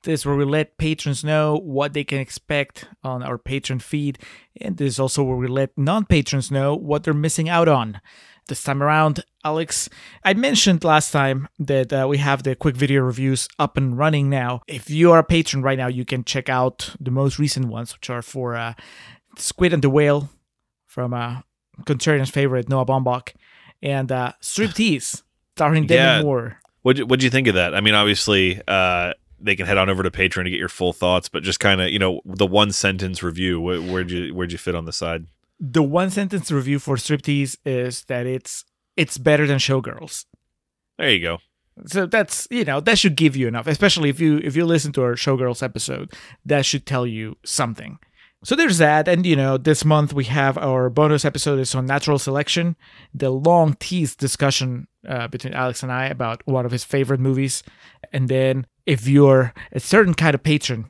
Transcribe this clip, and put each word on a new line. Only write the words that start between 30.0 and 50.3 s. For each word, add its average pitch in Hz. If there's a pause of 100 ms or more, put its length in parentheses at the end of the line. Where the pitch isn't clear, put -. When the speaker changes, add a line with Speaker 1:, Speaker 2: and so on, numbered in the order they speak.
Speaker 2:
to 90
Patreon 92
to 90
get 90
your 90
full 90
thoughts, 90
but 78
just 95
kinda, 92
you 101
know, 92
the 92
one 101
sentence 92
review, 87
wh-, 87
where'd 90
you, 87
where'd 90
you 85
fit 90
on 85
the 82
side? 82 (320)
Speaker 1:
The 156
one 170
sentence 196
review 139
for 135
Striptease 143
is 127
that 123
it's, - (320)
it's 156
better 151
than 143
Showgirls. 135 (720)
Speaker 2:
There 147
you 98
go. 85 (480)
Speaker 1:
So 185
that's, -
you 240
know, 143
that 208
should 170
give 147
you 127
enough, 113
especially 160
if 135
you, 151
if 143
you 170
listen 156
to 135
our 120
Showgirls 123
episode, - (320)
that 139
should -
tell 123
you 110
something. - (440)
So 262
there's 269
that. 151
And, 180
you 160
know, 135
this 147
month 151
we 139
have 135